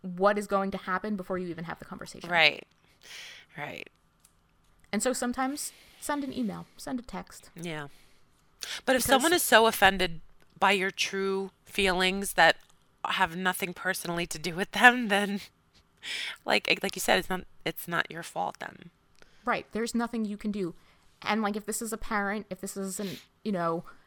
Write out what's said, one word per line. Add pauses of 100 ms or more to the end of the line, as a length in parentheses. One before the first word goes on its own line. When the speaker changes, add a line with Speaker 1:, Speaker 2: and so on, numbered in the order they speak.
Speaker 1:
what
is
going
to
happen
before
you
even
have
the
conversation.
Speaker 2:
Right. (920)
Right. (1040)
Speaker 1:
And
so
sometimes (300)
send
an
email, (100)
send
a
text.
Speaker 2:
Yeah. (1000)
But
if
Speaker 1:
Because
Speaker 2:
someone
is
so
offended (400)
by
your
true (120)
feelings
that (480)
have
nothing
personally
to
do
with
them,
then, (1080)
like, (160)
like
you
said,
it's
not, (180)
it's
not
your
fault
then. (560)
Speaker 1:
Right.
There's
nothing
you
can
do. (460)
And,
like,
if
this
is
a
parent,
if
this
is
an, (220)
you
know, (220)